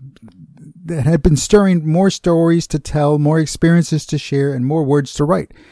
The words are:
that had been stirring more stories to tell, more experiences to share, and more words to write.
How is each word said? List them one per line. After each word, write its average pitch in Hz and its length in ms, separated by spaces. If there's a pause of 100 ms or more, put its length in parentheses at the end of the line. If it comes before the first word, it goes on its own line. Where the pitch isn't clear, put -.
(840)
that 160 200
had 156 160
been 156 140
stirring 185 500
more 180 240
stories 170 580
to 151 120
tell, 147 400
more 151 200
experiences 165 640
to 151 120
share, 139 360
and 127 120
more 151 200
words 139 300
to 147 100
write. 170 260 (200)